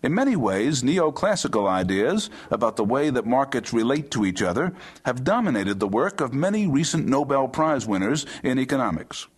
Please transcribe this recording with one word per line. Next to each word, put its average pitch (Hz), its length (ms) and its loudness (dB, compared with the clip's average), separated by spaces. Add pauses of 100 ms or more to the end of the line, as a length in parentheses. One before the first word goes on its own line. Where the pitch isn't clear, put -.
In 147 120 0
many 262 200 2
ways, 123 480 0
neoclassical 156 840 2
ideas 95 600 0 (200)
about 110 260 0
the 110 80 0
way 139 260 2
that 120 160 0
markets 131 460 0
relate 117 380 0
to 110 140 0
each 92 180 0
other 120 300 0 (320)
have 127 200 -2
dominated 131 540 0
the 104 80 0
work 143 340 0
of 127 140 -4
many 202 320 0
recent 156 400 0
Nobel 135 420 2
Prize 143 380 0
winners 107 400 -2 (160)
in 131 160 0
economics. 127 800 -4